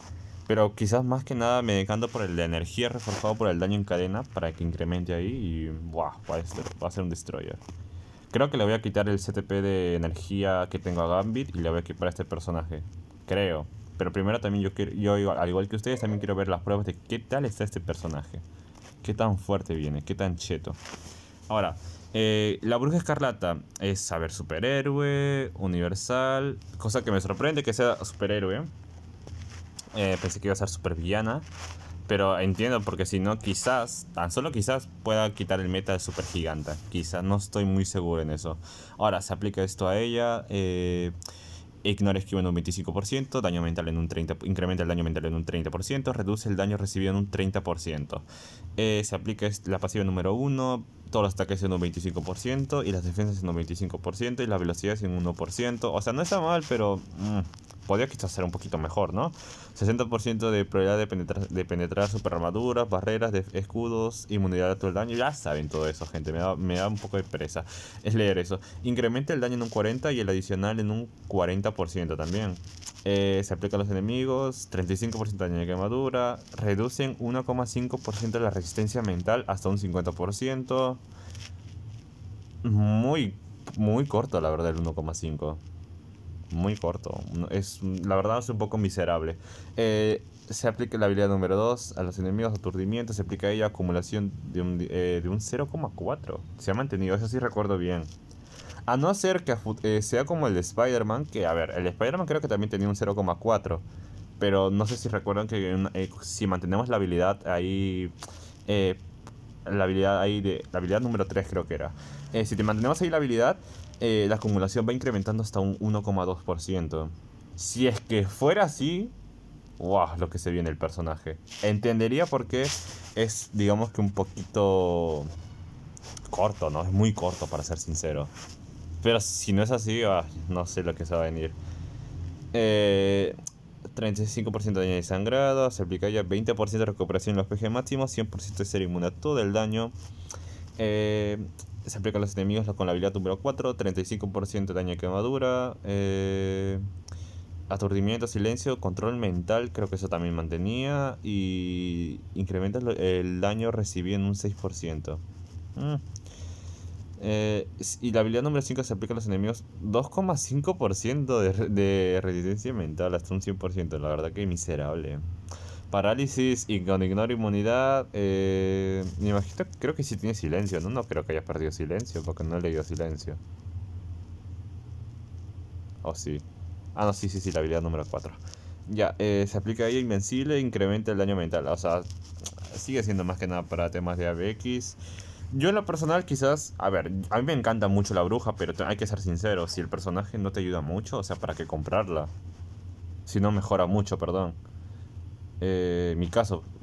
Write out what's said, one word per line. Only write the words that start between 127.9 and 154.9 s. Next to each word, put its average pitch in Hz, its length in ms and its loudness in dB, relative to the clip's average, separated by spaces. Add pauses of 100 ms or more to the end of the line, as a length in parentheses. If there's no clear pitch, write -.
Pero 113 180 6
si - 340 0
no 101 80 6
es 113 80 2
así, 113 320 2
ah, 92 240 4 (240)
no 87 160 0
sé 92 160 -2
lo 85 120 0
que 82 120 -6
se 85 80 -2
va 82 80 2
a - 20 2
venir. 80 280 -2 (1000)
Eh, 101 800 6 (600)
treinta 107 280 0
y 107 40 2
cinco 107 260 -2
por 104 100 -2
ciento 101 180 2
de 92 60 4
daño 92 100 4
de 87 80 2
sangrado, 127 640 4
se 98 120 -4
aplica 90 280 0
ya 107 120 2
veinte 107 320 2
por 107 140 2
ciento 110 120 0
de 104 120 2
recuperación 95 420 0
en 98 40 4
los 95 80 2
P 104 100 -2
G 107 140 0
máximos, 127 400 0
cien 113 160 0
por 87 160 -8
ciento 98 160 -8
de 98 80 0
ser 98 160 0
inmune 87 240 0
a 90 40 2
todo 143 300 0
el 101 140 2
daño. 110 360 2 (880)
Eh, 107 600 2 (480)
se - 120 -8
aplica 104 200 0
a - 20 2
los 101 160 -2
enemigos 104 380 2
con 92 120 0
la 90 40 2
habilidad 92 240 2
número 92 240 0
cuatro, 131 380 -2
treinta 101 240 0
y - 40 0
cinco 104 280 -4
por 98 160 -2
ciento 95 260 -2
de 90 60 2
daño 90 100 0
de 87 60 -2
quemadura, 123 880 0
eh, 95 960 0 (880)
aturdimiento, 101 580 2
silencio, 113 540 0
control 101 380 0
mental, 101 520 2
creo 98 180 -2
que 95 60 -2
eso 92 140 -2
también 85 260 0
mantenía, 117 880 0
y 90 1000 0 (140)
incrementa 95 460 0
lo, 123 100 0
el 90 500 2
daño 110 300 2
recibido 101 460 0
en 98 80 2
un 101 100 2
seis 101 260 -2
por 90 140 -4
ciento. 80 460 -6 (560)